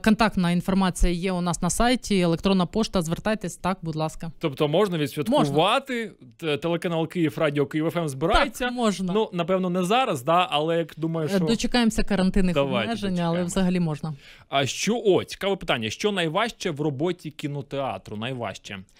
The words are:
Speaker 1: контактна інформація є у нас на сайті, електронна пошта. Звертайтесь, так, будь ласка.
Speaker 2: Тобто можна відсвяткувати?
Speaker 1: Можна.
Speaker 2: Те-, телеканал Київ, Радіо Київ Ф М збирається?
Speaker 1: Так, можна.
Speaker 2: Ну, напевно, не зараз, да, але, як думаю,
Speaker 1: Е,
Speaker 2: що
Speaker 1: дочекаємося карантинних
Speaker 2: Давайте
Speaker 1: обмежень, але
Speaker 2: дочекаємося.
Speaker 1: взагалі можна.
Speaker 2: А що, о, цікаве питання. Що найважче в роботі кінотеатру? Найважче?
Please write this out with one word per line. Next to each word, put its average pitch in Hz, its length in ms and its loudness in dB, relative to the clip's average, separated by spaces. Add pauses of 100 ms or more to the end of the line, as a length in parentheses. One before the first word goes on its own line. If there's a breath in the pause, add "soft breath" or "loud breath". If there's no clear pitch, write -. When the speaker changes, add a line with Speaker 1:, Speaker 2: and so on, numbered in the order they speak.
Speaker 1:
контактна 202 460 4
інформація 180 640 2
є 185 200 -2
у 175 80 -2
нас 175 220 -2
на 175 80 0
сайті, 233 500 2
електронна 175 460 2
пошта. 208 360 -2
Звертайтесь, 170 540 -4
так, 190 260 -2
будь 160 140 -6
ласка. 156 420 -6
Speaker 2:
Тобто 151 300 0
можна 175 300 2
відсвяткувати? 151 540 2
Speaker 1:
Можна. 196 280 4 (560)
Speaker 2:
Те-, 151 200 -2
телеканал 165 520 -2
Київ, 160 300 0
Радіо 147 280 2
Київ 156 200 -2
Ф 165 100 -2
М 165 120 -2
збирається? 208 560 0
Speaker 1:
Так, 247 100 -4
можна. 190 380 0
Speaker 2:
Ну, 214 200 0
напевно, 180 380 0
не 180 140 0
зараз, 208 380 0
да, 170 280 4
але, 156 280 0
як 165 180 -4
думаю, 165 300 -2
Speaker 1:
Е, 196 100 0
Speaker 2:
що - 20 4
Speaker 1:
дочекаємося 226 640 2
карантинних 185 520 2
Speaker 2:
Давайте 147 380 0
Speaker 1:
обмежень, 202 160 -4
але 185 100 -2
Speaker 2:
дочекаємося. 175 420 0
Speaker 1:
взагалі 180 200 2
можна. 156 340 -4 (340 loud breath)
Speaker 2:
А 139 180 0
що, 220 380 -2
о, 165 200 4
цікаве 196 320 -4
питання. 131 340 -2
Що 208 220 -2
найважче 190 580 -2
в 143 100 -6
роботі 156 500 -2
кінотеатру? 135 840 -8
Найважче? 113 640 -8 (220 loud breath)